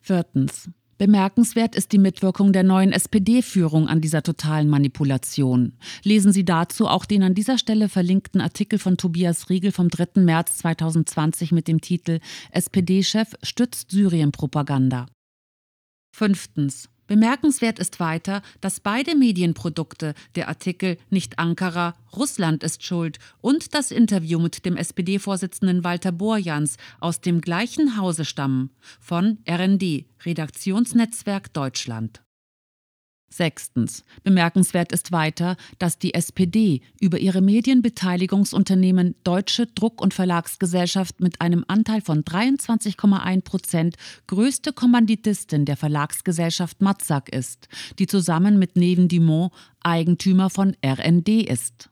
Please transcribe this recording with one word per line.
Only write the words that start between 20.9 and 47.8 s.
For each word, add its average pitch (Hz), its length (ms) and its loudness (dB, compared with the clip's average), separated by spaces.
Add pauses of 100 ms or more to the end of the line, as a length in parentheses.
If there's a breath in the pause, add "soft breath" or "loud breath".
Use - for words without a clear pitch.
Nicht - 280 -4
Ankara, 170 560 -2 (220)
Russland 180 460 -2
ist - 220 -8
schuld 165 340 -6 (220 soft breath)
und 285 340 -2
das 294 160 -2
Interview 180 480 2
mit 165 260 -2
dem 180 120 -2
S-P-D-Vorsitzenden 185 1080 -2
Walter 175 280 -4
Borjans, 170 640 -2 (240 loud breath)
aus 170 200 -4
dem 175 200 0
gleichen 220 580 -2
Hause 170 260 -2
stammen, 135 460 -4 (300 loud breath)
von 202 440 -2
R 170 160 -2
N 190 180 2
D, 170 280 -4 (180)
Redaktionsnetzwerk 196 1300 -2
Deutschland. 117 680 -8 (1120)
Sechstens. - 680 -4 (200 soft breath)
Bemerkenswert 175 680 2
ist - 180 -6
weiter, 170 460 -2 (220 loud breath)
dass 170 200 -4
die - 140 -4
S - 200 -4
P 190 120 0
D 180 380 2 (180 soft breath)
über 180 180 2
ihre 190 220 0
Medienbeteiligungsunternehmen 190 1700 2 (100)
Deutsche 196 440 0
Druck- - 340 -2
und 196 100 4
Verlagsgesellschaft 180 1080 -2
mit 180 180 -2
einem 170 260 0
Anteil 220 360 0
von 151 240 0
dreiundzwanzig 220 720 -2
Komma 196 220 4
ein 185 200 0
Prozent 170 560 -2 (300 loud breath)
größte 254 480 -2
Kommanditistin 220 880 2
der 143 140 -4
Verlagsgesellschaft 160 1040 -2
Matzak 190 480 -2
ist, - 380 -8 (300 loud breath)